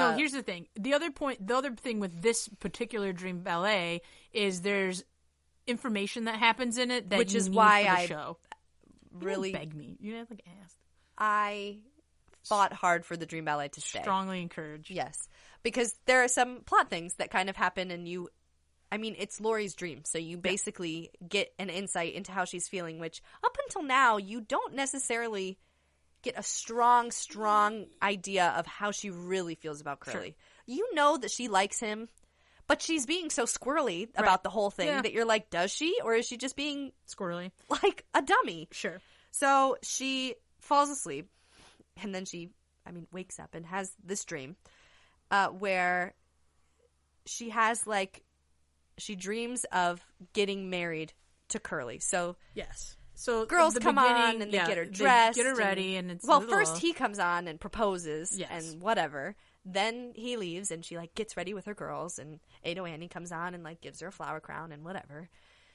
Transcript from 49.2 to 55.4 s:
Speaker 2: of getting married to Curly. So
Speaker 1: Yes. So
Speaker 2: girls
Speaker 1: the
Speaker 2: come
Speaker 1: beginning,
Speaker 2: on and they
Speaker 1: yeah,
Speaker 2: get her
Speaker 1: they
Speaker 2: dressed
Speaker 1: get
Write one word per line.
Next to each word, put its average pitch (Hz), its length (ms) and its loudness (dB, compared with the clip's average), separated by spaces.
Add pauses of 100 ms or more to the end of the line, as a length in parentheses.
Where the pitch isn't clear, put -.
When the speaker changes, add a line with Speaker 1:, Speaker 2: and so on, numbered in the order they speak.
Speaker 2:
of 180 380 0 (280)
getting 196 360 2
married 165 440 -4 (380)
to 220 100 -6
Curly. 139 400 -8
So 180 360 -2 (180)
Speaker 1:
Yes. - 420 -12 (180)
So 226 320 -2
Speaker 2:
girls 320 280 6
Speaker 1:
the 240 60 0
Speaker 2:
come 311 160 4
Speaker 1:
beginning, 247 200 8 (200)
Speaker 2:
on 214 60 -2
and 208 100 -6
they 202 60 4
Speaker 1:
yeah, 175 100 4
Speaker 2:
get 185 100 2
her 170 60 0
Speaker 1:
they 208 80 -8
Speaker 2:
dressed 233 440 8
Speaker 1:
get 240 80 4